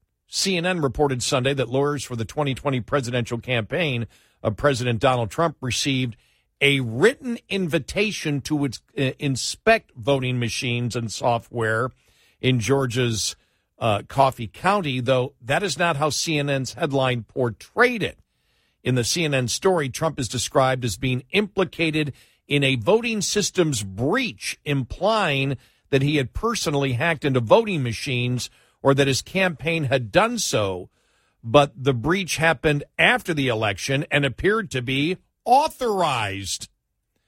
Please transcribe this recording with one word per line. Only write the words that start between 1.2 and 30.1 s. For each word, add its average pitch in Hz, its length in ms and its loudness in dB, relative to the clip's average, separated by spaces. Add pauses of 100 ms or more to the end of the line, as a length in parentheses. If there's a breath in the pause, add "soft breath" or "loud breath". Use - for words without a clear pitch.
Sunday 139 320 0
that 123 160 -2
lawyers 139 340 0
for 127 100 -10
the 117 120 -4
twenty 143 280 -4
twenty 135 260 -4
presidential 120 580 -4
campaign 123 680 -4 (360 soft breath)
of 110 140 -2
President 123 440 0
Donald 123 300 2
Trump 165 320 -2
received 127 540 -2 (440)
a 139 200 4
written 214 580 0 (100)
invitation 170 920 -2
to 147 240 -2
its, 117 140 -6 (180)
uh, 135 200 0
inspect 147 800 0
voting 127 420 0
machines 120 560 -2
and 117 160 -4
software 117 800 0 (500 soft breath)
in 127 200 2
Georgia's, 120 760 0 (440)
uh, 107 300 0
Coffee 131 380 2
County, 170 540 -2
though 127 400 0
that 139 220 -2
is 156 160 -4
not 170 180 2
how 151 140 0
C 156 280 -2
N 143 120 -2
N's 131 240 -2
headline 131 500 0
portrayed 196 800 0
it. - 160 -6 (640)
In 127 120 0
the 120 100 2
C 170 200 -2
N 147 80 0
N 127 160 0
story, 175 400 2
Trump 151 320 -4
is 123 80 -4
described 131 560 0
as 117 140 -4
being 127 320 -2
implicated 165 840 0 (340 soft breath)
in 143 160 0
a 135 140 2
voting 220 460 2
systems 160 600 0
breach, 123 840 -4
implying 143 920 0 (320 soft breath)
that 135 140 4
he 147 140 2
had 131 180 -2
personally 143 600 -2
hacked 156 300 0
into 135 140 2
voting 180 440 4
machines 123 680 -4 (320 soft breath)
or 135 120 6
that 139 120 4
his 135 160 0
campaign 165 640 -2
had 123 260 0